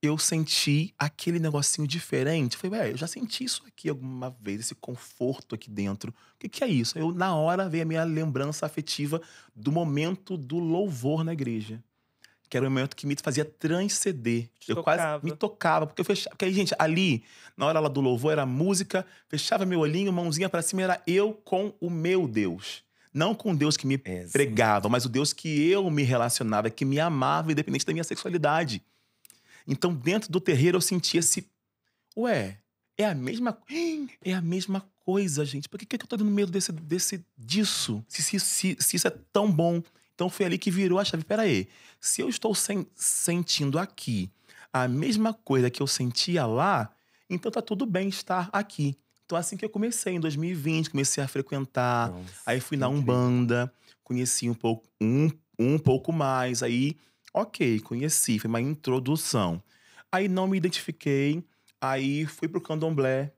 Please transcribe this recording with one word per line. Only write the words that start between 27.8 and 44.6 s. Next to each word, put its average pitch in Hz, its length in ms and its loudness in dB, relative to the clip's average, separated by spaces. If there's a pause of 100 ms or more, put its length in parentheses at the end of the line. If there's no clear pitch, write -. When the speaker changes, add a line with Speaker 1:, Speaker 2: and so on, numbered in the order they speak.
Speaker 1:
da 151 60 -2
minha 165 120 -2
sexualidade. 156 800 0 (840)
Então, 170 280 0
dentro 165 360 0
do 175 100 2
terreiro, 175 360 4
eu 175 40 4
sentia 170 400 0
esse, - 260 0 (680)
"Ué, 135 420 0 (400)
é 202 80 2
a 190 80 0
mesma 214 380 -2
co-, - 140 -12
<gasps> 311 560 -4
é 185 120 -2
a 185 80 -2
mesma 190 420 -2 (200)
coisa, 185 400 0
gente. 143 240 -8
Por 202 100 -12
que - 80 -14
que - 100 -6
eu 214 40 -4
tô - 60 -14 (120)
tendo 208 120 2
medo 202 220 2
desse, 190 200 -2
desse, 170 520 -4 (140)
disso? 120 720 -2
Se, - 140 -6
se, 196 180 0
se, - 380 0
se - 180 0
isso 170 120 2
é - 40 -2 (200)
tão 208 180 4
bom?" 170 320 4 (320)
Então, 180 140 0
foi 185 180 0
ali 180 120 0
que 202 120 0
virou 180 280 2
a 202 60 2
chave. 165 200 -2
"Pera 214 180 0
aí, 117 240 2 (340)
se - 200 -2
eu - 80 0
estou 220 260 0
sen-, 190 400 -2
sentindo 160 840 0
aqui 113 500 -4 (440)